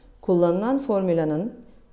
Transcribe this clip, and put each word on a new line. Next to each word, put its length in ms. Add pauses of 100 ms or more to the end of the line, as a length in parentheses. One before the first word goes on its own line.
(220)
kullanılan 560
formülanın 760 (400)